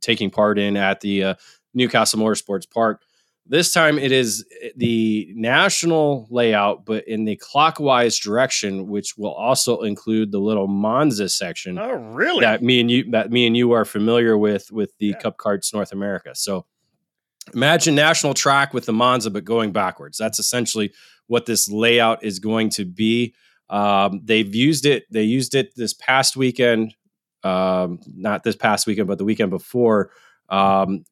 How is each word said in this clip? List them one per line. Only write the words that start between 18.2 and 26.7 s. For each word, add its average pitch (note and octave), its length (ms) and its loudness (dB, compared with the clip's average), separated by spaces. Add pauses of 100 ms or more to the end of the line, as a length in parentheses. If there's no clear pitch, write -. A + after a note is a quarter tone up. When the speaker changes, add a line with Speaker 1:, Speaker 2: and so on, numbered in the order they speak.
Speaker 1:
track C#3 400 2
with A#2+ 140 -4
the A#2 60 0
Monza, A#2+ 360 2
but G2 160 -8
going A2 260 -2
backwards. F2+ 460 -6
That's A2 220 -4
essentially A2 520 -2 (360)
what A#2 180 0
this G#2+ 240 0
layout A2+ 540 2
is G2 160 -6
going A2 320 0
to G#2 140 -6
be. A2 500 -2 (340)
Um, G2+ 540 0
they've A2 320 0
used C#3 320 2
it. B2+ 240 0
They A2 120 0
used B2 300 -2
it C3+ 220 -2
this A2+ 180 -6
past C3 420 0
weekend, A#2+ 600 0 (460)